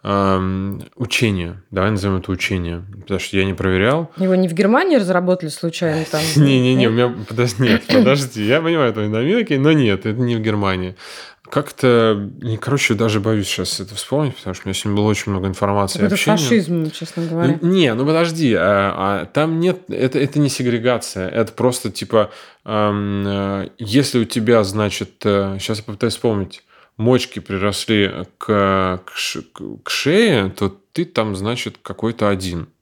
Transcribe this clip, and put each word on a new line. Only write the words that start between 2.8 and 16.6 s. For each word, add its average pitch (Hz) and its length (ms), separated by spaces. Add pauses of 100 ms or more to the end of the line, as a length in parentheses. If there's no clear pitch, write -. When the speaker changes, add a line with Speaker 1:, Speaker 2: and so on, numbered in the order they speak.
Speaker 1:
потому 95 180
что - 160
я 95 80
не 95 100
проверял. 101 600
Speaker 2:
Его 185 180
не 185 140
в 180 40
Германии 247 440
разработали 180 540
случайно 160 600
там? 151 180
Speaker 1:
<laughs> 147 80
Не-не-не, 131 380
Speaker 2:
Нет? 123 160
Speaker 1:
у - 20
меня, 120 220 (140)
подожди, 117 340
нет, 214 220
Speaker 2:
<clears throat> - 40
Speaker 1:
подожди, 135 560
я 131 160
понимаю 160 320
твои 107 160
намеки, 151 460
но 139 180
нет, 117 340
это 110 140
не 120 160
в 110 40
Германии. 95 560 (540)
Как-то, 113 800 (120)
и, 110 140
короче, 131 380
даже 107 260
боюсь 104 260
щас - 320
это 98 160
вспомнить, 139 420
потому 95 180
что - 100
у 101 40
меня 95 60
сегодня 101 280
было 107 80
очень 104 200
много 95 160
информации 98 520
и - 40
Speaker 2:
Какой-то - 120
Speaker 1:
общения. 208 240
Speaker 2:
фашизм, 160 520